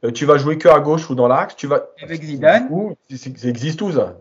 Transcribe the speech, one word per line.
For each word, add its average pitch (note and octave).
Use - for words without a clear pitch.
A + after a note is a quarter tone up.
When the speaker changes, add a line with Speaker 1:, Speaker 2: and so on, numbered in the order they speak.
Speaker 1:
euh, A#2
tu C3
vas C#3+
jouer D3
que E3+
à D3+
gauche D#3
ou C3+
dans B2
l'axe, D3+
tu -
vas C#3
Speaker 2:
Avec D#3
Zidane. D#3
Speaker 1:
Où ? F#3+
C'est, C3+
c'est, B2+
ça A#2
existe C3+
où G3+
ça ? A#2+